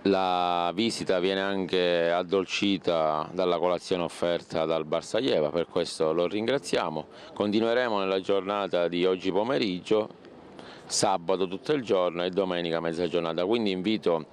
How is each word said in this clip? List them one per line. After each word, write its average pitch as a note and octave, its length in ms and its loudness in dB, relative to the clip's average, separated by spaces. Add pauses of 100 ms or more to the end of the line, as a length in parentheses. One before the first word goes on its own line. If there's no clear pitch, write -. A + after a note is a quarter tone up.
la F2+ 680 2
visita G2 460 0
viene F#2+ 220 2
anche F2+ 680 2
addolcita F2 1200 0
dalla F2+ 240 2
colazione F2 460 0
offerta E2+ 600 -2
dal D#2+ 220 0
Bar D#2+ 180 -2
Salieva, A2 460 0
per D#2+ 180 -2
questo D#2+ 460 -2
lo E2+ 120 2
ringraziamo. G#2+ 840 -2 (260)
Continueremo A2 680 2
nella F#2+ 220 0
giornata F#2 680 0
di F2 180 2
oggi F#2 240 2
pomeriggio, G#2+ 760 0 (800)
sabato F#2 640 0
tutto G2 240 -4
il C#3 100 -2
giorno F2+ 400 2
e F#2 60 0
domenica F2 500 0
mezza E2+ 280 -2
giornata, E2 380 0
quindi A2 260 0
invito F#2 600 0